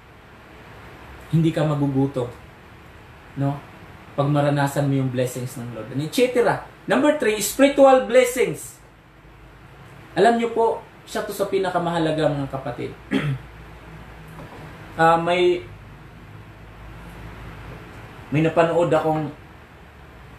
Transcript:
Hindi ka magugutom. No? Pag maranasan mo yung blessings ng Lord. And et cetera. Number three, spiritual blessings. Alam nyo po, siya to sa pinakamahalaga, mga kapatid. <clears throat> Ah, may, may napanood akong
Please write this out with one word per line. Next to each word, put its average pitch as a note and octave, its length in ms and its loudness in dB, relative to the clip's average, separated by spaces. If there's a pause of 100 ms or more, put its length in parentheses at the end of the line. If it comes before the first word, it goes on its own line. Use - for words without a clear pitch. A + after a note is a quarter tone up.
(1300)
Hindi E3 160 4
ka D#3+ 160 0
magugutom. C3+ 640 0 (1120)
No? C#3 160 0 (580)
Pag C#3+ 140 0
maranasan C#3+ 560 2
mo C#3 160 2
yung C3 80 0
blessings B2 480 -4
ng A#2+ 160 -10
Lord. A2 240 -10
And D3 80 -2
et D3+ 80 -8
cetera. A#3+ 720 0
Number C#4+ 320 4
three, G#3+ 240 0
spiritual C4+ 640 6
blessings. A#3 720 2 (1400)
Alam A3+ 240 4
nyo A#3 160 -2
po, A3+ 320 0 (240)
siya - 160 -6
to - 80 -10
sa F#3+ 180 -4
pinakamahalaga, E3+ 800 0
mga C#3 240 -4
kapatid. - 400 -8 (160)
<clears throat> C#3 320 -2 (1500)
Ah, E3 240 4
may, F3 400 2 (2750)
may D#3 160 2
napanood E3 480 2
akong D#3 320 0 (1120)